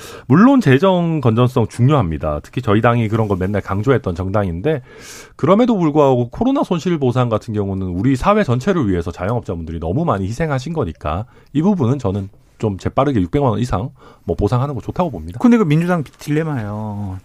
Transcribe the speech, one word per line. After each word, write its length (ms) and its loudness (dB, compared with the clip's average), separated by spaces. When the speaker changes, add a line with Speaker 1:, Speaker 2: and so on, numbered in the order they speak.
Speaker 1:
물론 320 6
재정 640 2
건전성 460 2
중요합니다. 760 0
특히 180 -8
저희 200 2
당이 260 2
그런 200 0
걸 100 0
맨날 240 -2
강조했던 540 0
정당인데 680 -2
그럼에도 420 4
불구하고 520 2
코로나 340 -2
손실 340 -2
보상 320 0
같은 240 -4
경우는 340 -4
우리 280 0
사회 280 2
전체를 460 0
위해서 220 -2
자영업자분들이 680 -6
너무 260 -2
많이 200 0
희생하신 480 -4
거니까 520 -6
이 80 0
부분은 380 2
저는 300 -4
좀 180 -2
재빠르게 420 -2
육백만 320 0
원 80 -2
이상 300 -4
뭐 140 -4
보상하는 360 -2
거 60 -6
좋다고 320 -4
봅니다. 300 -10
Speaker 2:
근데 160 6
그 60 4
민주당 400 0
딜레마예요. 1200 -6